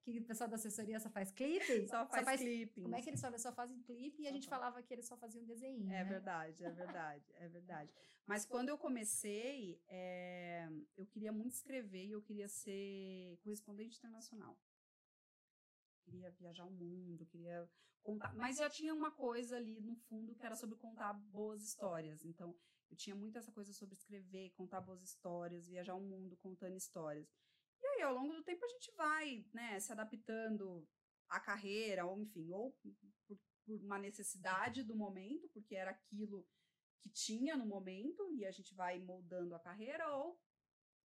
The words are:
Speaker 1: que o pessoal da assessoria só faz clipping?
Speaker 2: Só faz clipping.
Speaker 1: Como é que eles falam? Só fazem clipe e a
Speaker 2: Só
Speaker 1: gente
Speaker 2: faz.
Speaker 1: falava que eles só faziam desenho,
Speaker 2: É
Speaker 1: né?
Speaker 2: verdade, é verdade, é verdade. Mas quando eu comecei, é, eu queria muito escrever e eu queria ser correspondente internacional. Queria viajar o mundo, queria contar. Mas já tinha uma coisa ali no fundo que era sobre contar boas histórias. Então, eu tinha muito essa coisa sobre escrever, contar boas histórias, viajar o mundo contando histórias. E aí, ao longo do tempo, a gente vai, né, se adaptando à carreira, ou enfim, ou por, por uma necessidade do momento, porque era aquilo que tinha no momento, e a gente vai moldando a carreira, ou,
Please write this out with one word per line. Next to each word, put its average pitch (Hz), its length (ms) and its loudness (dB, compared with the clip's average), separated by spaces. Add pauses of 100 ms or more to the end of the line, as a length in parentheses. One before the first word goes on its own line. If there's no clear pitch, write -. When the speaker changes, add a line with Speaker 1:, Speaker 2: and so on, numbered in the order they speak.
Speaker 1:
que 233 160 0
o 226 80 0
pessoal 226 240 2
da 226 60 2
assessoria 220 440 0
só 220 80 -2
faz 196 220 2
clipping? 277 560 6
Speaker 2:
Só 233 200 4
faz 262 340 6
clipping. 233 420 2
Speaker 1:
Como 233 140 2
é 247 40 2
que 240 80 -2
eles - 120 0
falam? 240 180 0
Só 247 140 0
fazem 247 300 -4
clipe 285 400 -4
e 294 40 0
a 277 40 2
Speaker 2:
Só 269 40 2
Speaker 1:
gente 269 140 -2
Speaker 2:
faz. 262 120 2
Speaker 1:
falava 247 220 0
que 247 100 -8
eles 233 140 -4
só 247 100 -8
faziam 233 300 -8
desenho, 233 380 -2
Speaker 2:
É - 20 2
Speaker 1:
né? 185 180 4
Speaker 2:
verdade, 180 600 0
é 170 60 0
verdade, 170 680 -4
é 170 120 -8
verdade. 170 460 -8 (300)
Mas 208 220 2
quando 247 220 2
eu 294 100 2
comecei, 220 1080 2
é, 180 800 -2 (280)
eu 190 100 -6
queria 214 260 0
muito 226 220 2
escrever 202 500 -2
e 208 80 -2
eu 208 100 0
queria 208 240 -2
ser 190 960 -2
correspondente 208 560 -4
internacional. 226 580 -10 (1500)
Queria 180 260 -10
viajar 175 340 -10
o 185 60 -8
mundo, 175 560 -4
queria 170 420 -4 (320)
contar. 214 340 0
Mas 247 240 2
já 294 120 6
tinha 311 240 0
uma 302 160 4
coisa 247 460 2
ali 220 240 -2
no 233 160 -4
fundo 226 400 -6
que 240 100 -6
era 226 80 -2
sobre 220 220 -4
contar 220 360 -2
boas 208 520 -2
histórias. 160 600 -2
Então, 170 320 -6 (340)
eu 170 60 -14
tinha 202 200 -4
muito 220 220 -2
essa 220 120 -8
coisa 202 220 -8
sobre 196 240 -10
escrever, 190 540 -8
contar 185 300 -2
boas 185 220 -8
histórias, 175 640 -2
viajar 180 300 -2
o 190 40 -2
mundo 190 360 -4
contando 185 400 -6
histórias. 156 520 -2 (540)
E 508 40 4
aí, 539 160 6
ao 269 120 6
longo 285 200 2
do 320 100 -6
tempo, 359 200 -2
a 480 40 4
gente 480 240 -10
vai, 302 600 4
né, 220 280 0
se - 100 0
adaptando 214 960 0 (400)
à 180 120 4
carreira, 202 640 4
ou 190 140 2
enfim, 175 320 -4
ou 226 180 0
por, 202 240 -12 (320)
por 202 140 -10 (260)
uma 202 320 0
necessidade 202 840 2
do 220 100 -2
momento, 208 540 0
porque 208 260 -10
era 190 160 0
aquilo 202 560 -4 (540)
que - 80 -10
tinha 262 480 2
no 233 100 2
momento, 208 640 0
e 220 140 2
a 190 60 0
gente 190 240 -12
vai 180 240 2
moldando 180 560 -2
a - 20 -4
carreira, 262 600 -2
ou, 349 220 -2 (640)